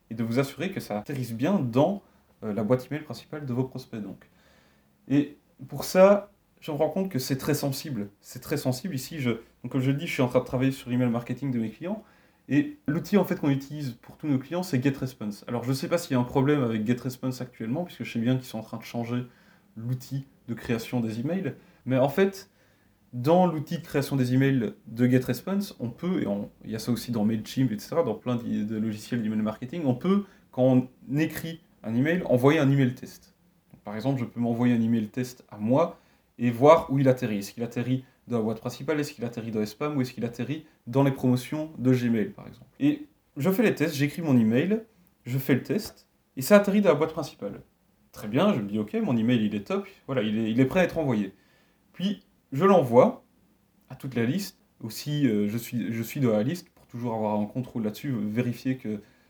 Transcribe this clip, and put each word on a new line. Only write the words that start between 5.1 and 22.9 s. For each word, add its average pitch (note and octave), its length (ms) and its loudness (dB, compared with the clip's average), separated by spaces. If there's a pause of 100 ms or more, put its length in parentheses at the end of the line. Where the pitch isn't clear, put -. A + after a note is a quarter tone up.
pour C#3 160 -10
ça, G3+ 460 6 (320)
je - 100 -8
me C#3+ 60 -4
rends D3 120 2
compte F#3+ 200 -2
que C3 100 -2
c'est C3 160 -2
très C#3+ 200 0
sensible. C3 520 -4 (140)
C'est - 180 -18
très - 160 -6
sensible. C#3 400 -4
Ici, D3+ 240 -8
je... B2 120 0
Donc, - 420 -10
comme C3+ 80 0
je C3 100 2
le C#3 60 0
dis, E3 100 -8
je - 60 -6
suis - 80 0
en B2 80 2
train B2+ 100 2
de B2 60 0
travailler C3+ 260 0
sur C3+ 180 -8
l'email B2 200 2
marketing B2 420 -4
de A#2+ 80 -2
mes A2 100 -2
clients. F#3 360 -10 (420)
Et C#3+ 300 0 (100)
l'outil, E3+ 300 2
en F3+ 80 4
fait, - 120 -2
qu'on D3+ 120 0
utilise C#3 520 -4
pour - 140 -20
tous - 120 -10
nos C#3 100 4
clients, E3+ 260 -6
c'est C3+ 180 0
GetResponse. B2+ 680 -4
Alors, A#2 160 -4
je C3 80 0
sais C3 160 -4
pas E3+ 80 2
s'il E3+ 160 -6
y B2+ 40 4
a B2 40 4
un - 20 2
problème C#3 400 2
avec A2 240 0
GetResponse B2+ 540 -4
actuellement, B2+ 420 -6
puisque D3 220 -10
je - 80 -10
sais A#2+ 60 -4
bien B2 180 2
qu'ils B2+ 80 -10
sont - 140 -10
en A2 40 -8
train A2+ 140 -12
de G#2 60 -14
changer A#2+ 400 -6 (520)
l'outil B2+ 500 -6 (220)
de A#2 60 -6
création A#2 480 -4
des A2+ 180 -4
emails. D#3 340 -4 (320)
Mais C3 120 0
en C3 100 4
fait, G3 420 0 (600)